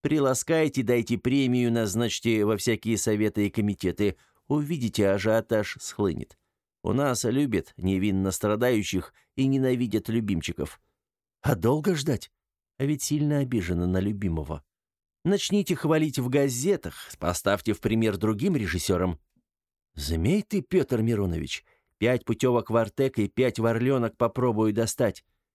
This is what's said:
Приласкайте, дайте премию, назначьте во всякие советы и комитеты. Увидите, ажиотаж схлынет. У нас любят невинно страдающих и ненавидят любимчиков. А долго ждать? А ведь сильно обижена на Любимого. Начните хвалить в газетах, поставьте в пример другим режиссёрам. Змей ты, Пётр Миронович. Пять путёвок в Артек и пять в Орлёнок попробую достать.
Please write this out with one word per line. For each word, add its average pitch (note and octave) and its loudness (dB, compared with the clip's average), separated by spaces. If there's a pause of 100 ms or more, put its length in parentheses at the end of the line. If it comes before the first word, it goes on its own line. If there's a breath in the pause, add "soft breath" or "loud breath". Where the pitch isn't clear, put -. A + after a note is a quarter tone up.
Приласкайте, D3 0
дайте A#2+ 0
премию, B2 2
назначьте A2 0
во G#2+ 2
всякие A2+ 0
советы G#2+ 0
и - 0
комитеты. G2+ 0 (300 soft breath)
Увидите, C3+ 0
ажиотаж G#2+ 0
схлынет. - -4 (460)
У - -2
нас C3 0
любят A#2+ 0
невинно F#2+ 0
страдающих G#2+ -2 (220 soft breath)
и C3+ 0
ненавидят B2+ 0
любимчиков. G2+ -4 (600)
А D3+ 2
долго D3 0
ждать? C3+ -4 (460)
А C#3 -4
ведь C#3+ -4
сильно D3 0
обижена F#2 0
на F#2 2
Любимого. E2+ -4 (600)
Начните F#3+ 0
хвалить D#3 0
в B2 -2
газетах, C#3 0 (240)
поставьте G2 -2
в - -6
пример A2 0
другим G#2+ 0
режиссёрам. F2+ 0 (760)
Змей E2 0
ты, G3 -2
Пётр C3 0
Миронович. G2 -2 (320)
Пять A#2+ 0
путёвок A#2+ 0
в A2+ 0
Артек A#2 0
и A2 0
пять B2+ 0
в A2+ 0
Орлёнок A#2 0
попробую A2+ 2
достать. A2 -2 (300)